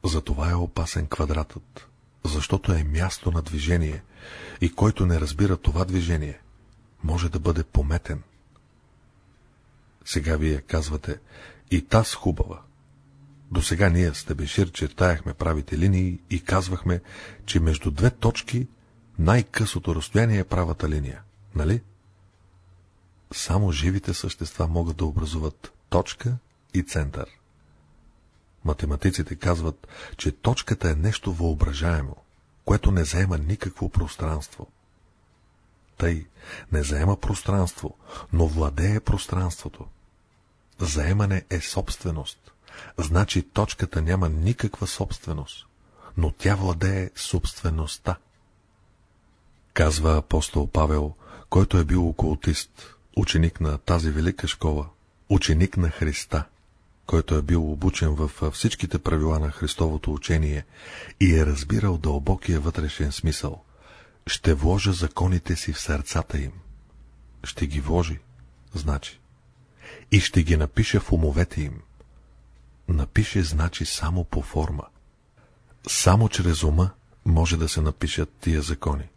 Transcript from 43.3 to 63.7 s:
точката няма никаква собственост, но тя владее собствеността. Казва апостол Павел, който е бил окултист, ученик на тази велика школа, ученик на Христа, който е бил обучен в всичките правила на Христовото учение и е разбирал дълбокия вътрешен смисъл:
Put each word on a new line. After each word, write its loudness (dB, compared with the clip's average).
точката -2
няма 2
никаква 0
собственост, -8
но 2
тя 0
владее -2
собствеността. -4
Казва 2
апостол 0
Павел, 2
който 4
е 4
бил 2
окултист, -2
ученик 2
на 0
тази 0
велика 0
школа, -2
ученик 4
на 2
Христа, -2
който 2
е 2
бил 2
обучен 0
в -2
всичките -2
правила 0
на 0
Христовото -2
учение 0
и 6
е 6
разбирал 0
дълбокия 0
вътрешен -4
смисъл: -4